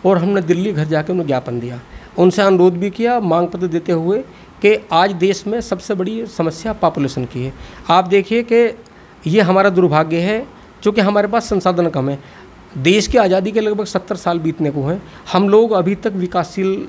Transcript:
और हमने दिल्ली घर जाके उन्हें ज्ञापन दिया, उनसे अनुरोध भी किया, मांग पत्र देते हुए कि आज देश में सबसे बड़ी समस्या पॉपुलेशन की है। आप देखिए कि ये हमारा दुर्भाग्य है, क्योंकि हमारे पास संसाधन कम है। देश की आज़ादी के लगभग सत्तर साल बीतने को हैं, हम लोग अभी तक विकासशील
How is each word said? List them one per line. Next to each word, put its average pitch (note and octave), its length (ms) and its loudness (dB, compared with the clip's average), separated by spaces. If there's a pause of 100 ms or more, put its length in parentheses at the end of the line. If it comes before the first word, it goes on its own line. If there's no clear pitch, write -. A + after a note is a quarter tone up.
और F#3 120 4
हमने G3 220 0
दिल्ली F3 320 0
घर D3+ 120 -2
जाके D#3 280 -2
उन्हें F3 140 -2
ज्ञापन B2+ 340 -4
दिया, A#2+ 200 -10 (380)
उनसे F#3 240 4
अनुरोध F#3 340 4
भी F#3+ 140 -4
किया, A#3 300 0
मांग F3 280 0
पत्र F3+ 180 -6
देते E3+ 260 -2
हुए E3+ 260 0 (460)
कि G#3 280 2
आज F#3 200 4
देश F#3 340 -2
में A3+ 140 -4
सबसे G3+ 340 -6
बड़ी A3 320 -6
समस्या D#3+ 460 -4
पॉपुलेशन C#3+ 520 -2
की B2 200 -8
है। C3+ 80 -8 (380)
आप F3+ 140 4
देखिए G3 380 0
कि A#3 340 2 (500)
ये F#3 140 2
हमारा F#3+ 300 4
दुर्भाग्य D#3+ 460 2
है, G#3+ 300 -2 (360)
क्योंकि G#3 180 0
हमारे G3+ 280 2
पास A3 200 -2
संसाधन F3+ 400 0
कम C#3 220 -4
है। C#3 80 -6 (600)
देश F#3+ 280 2
की B3 120 2
आज़ादी F#3+ 340 2
के A3 80 -2
लगभग G#3+ 240 -2
सत्तर G3 320 -6
साल E3+ 220 -2
बीतने D#3+ 320 -2
को D3 120 -4
हैं, E3+ 200 -4 (300)
हम G3 160 2
लोग A3 240 4
अभी F#3 220 0
तक G3+ 220 -4
विकासशील F#3+ 720 -4